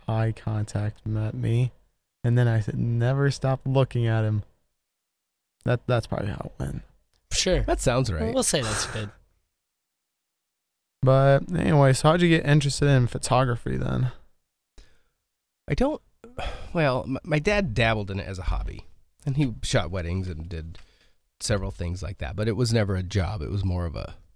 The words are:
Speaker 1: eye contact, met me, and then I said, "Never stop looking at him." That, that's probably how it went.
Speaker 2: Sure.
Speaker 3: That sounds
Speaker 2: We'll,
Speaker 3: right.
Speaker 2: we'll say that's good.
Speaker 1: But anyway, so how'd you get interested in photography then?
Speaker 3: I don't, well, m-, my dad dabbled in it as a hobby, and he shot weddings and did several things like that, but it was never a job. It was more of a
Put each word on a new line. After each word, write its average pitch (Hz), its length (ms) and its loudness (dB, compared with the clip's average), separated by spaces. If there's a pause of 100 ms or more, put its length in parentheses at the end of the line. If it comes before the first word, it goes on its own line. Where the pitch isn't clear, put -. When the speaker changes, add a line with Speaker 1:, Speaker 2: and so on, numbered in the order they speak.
Speaker 1:
eye 113 260 0
contact, 107 720 -4
met 110 280 -4
me, 120 380 0 (500)
and 120 160 4
then 123 100 4
I 113 120 2
said, - 180 -4
"Never 123 520 0
stop 131 360 -2
looking 131 400 2
at 113 180 2
him." 107 180 0 (1200)
That, 120 200 0
that's 120 200 0
probably - 220 -4
how - 180 -8
it - 120 -12
went. - 240 -6 (480)
Speaker 2:
Sure. 180 320 2
Speaker 3:
That - 180 0
sounds 127 300 2
Speaker 2:
We'll, - 100 -2
Speaker 3:
right. 226 140 -2
Speaker 2:
we'll 262 80 2
say 156 200 0
that's 107 240 -2
good. 107 240 -8 (1900)
Speaker 1:
But 135 520 4
anyway, 143 380 6
so 131 160 2
how'd 175 140 4
you 175 80 4
get 160 160 4
interested 143 420 2
in 131 180 6
photography 120 680 0
then? 123 360 -2 (1600)
Speaker 3:
I 139 60 -2
don't, 277 260 0 (720)
well, 135 320 2
m-, 127 180 -4
my 156 140 0
dad 196 360 0
dabbled 110 360 2
in 95 100 -4
it - 60 -8
as 95 120 -8
a 92 60 -10
hobby, - 420 -4 (400)
and 135 100 -2
he 135 260 0
shot 95 280 0
weddings 92 380 -4
and 82 200 -10
did 82 300 -10 (640)
several 98 300 -2
things 87 320 -6
like - 160 -10
that, - 180 -8
but 107 120 0
it 110 80 0
was 113 160 2
never 104 240 2
a 92 60 -2
job. 92 400 -2
It 57 80 -6
was 98 140 -2
more 90 220 -2
of 76 100 -8
a - 180 -10 (220)